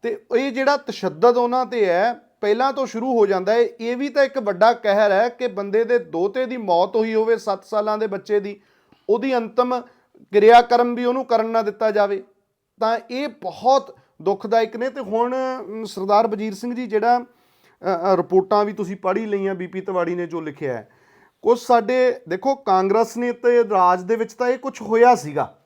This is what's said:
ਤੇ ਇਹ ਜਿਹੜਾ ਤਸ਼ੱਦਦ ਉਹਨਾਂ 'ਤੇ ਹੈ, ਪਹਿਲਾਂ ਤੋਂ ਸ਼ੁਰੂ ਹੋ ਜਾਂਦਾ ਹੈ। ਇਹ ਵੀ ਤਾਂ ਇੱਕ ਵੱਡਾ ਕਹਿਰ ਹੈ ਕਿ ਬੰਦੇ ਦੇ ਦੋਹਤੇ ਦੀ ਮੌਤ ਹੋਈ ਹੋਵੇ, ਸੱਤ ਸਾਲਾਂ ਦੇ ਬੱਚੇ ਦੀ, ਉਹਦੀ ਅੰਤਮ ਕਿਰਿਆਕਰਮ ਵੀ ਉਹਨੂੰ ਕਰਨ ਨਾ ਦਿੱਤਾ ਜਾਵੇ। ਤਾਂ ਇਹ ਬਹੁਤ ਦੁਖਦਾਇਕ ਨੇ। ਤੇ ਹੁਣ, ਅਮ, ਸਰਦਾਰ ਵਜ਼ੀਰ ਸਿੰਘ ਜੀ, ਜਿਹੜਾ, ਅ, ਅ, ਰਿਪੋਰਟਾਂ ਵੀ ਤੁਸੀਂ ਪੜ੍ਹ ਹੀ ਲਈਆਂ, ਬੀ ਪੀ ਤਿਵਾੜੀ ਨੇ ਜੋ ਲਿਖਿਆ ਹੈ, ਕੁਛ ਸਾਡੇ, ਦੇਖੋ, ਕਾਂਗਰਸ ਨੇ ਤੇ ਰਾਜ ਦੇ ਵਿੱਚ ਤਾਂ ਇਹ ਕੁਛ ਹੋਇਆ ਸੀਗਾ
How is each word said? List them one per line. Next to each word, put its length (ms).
ਤੇ 220
ਇਹ 140
ਜਿਹੜਾ 240
ਤਸ਼ੱਦਦ 600
ਉਹਨਾਂ 300
'ਤੇ 200
ਹੈ, 260
ਪਹਿਲਾਂ 320
ਤੋਂ 140
ਸ਼ੁਰੂ 320
ਹੋ 80
ਜਾਂਦਾ 260
ਹੈ। 60
ਇਹ 380
ਵੀ 120
ਤਾਂ 160
ਇੱਕ 140
ਵੱਡਾ 340
ਕਹਿਰ 400
ਹੈ 160
ਕਿ 180
ਬੰਦੇ 380
ਦੇ 140
ਦੋਹਤੇ 480
ਦੀ 100
ਮੌਤ 400
ਹੋਈ 180
ਹੋਵੇ, 220
ਸੱਤ 280
ਸਾਲਾਂ 340
ਦੇ 80
ਬੱਚੇ 340
ਦੀ, 200
ਉਹਦੀ 280
ਅੰਤਮ 440
ਕਿਰਿਆਕਰਮ 600
ਵੀ 100
ਉਹਨੂੰ 200
ਕਰਨ 220
ਨਾ 160
ਦਿੱਤਾ 280
ਜਾਵੇ। 320
ਤਾਂ 180
ਇਹ 180
ਬਹੁਤ 680
ਦੁਖਦਾਇਕ 540
ਨੇ। 140
ਤੇ 100
ਹੁਣ, 340
ਅਮ, 240
ਸਰਦਾਰ 420
ਵਜ਼ੀਰ 280
ਸਿੰਘ 200
ਜੀ, 120
ਜਿਹੜਾ, 320
ਅ, 40
ਅ, 960
ਰਿਪੋਰਟਾਂ 480
ਵੀ 80
ਤੁਸੀਂ 240
ਪੜ੍ਹ 220
ਹੀ 80
ਲਈਆਂ, 280
ਬੀ 120
ਪੀ 140
ਤਿਵਾੜੀ 340
ਨੇ 120
ਜੋ 140
ਲਿਖਿਆ 320
ਹੈ, 160
ਕੁਛ 240
ਸਾਡੇ, 640
ਦੇਖੋ, 260
ਕਾਂਗਰਸ 640
ਨੇ 160
ਤੇ 380
ਰਾਜ 320
ਦੇ 140
ਵਿੱਚ 160
ਤਾਂ 160
ਇਹ 100
ਕੁਛ 240
ਹੋਇਆ 320
ਸੀਗਾ 520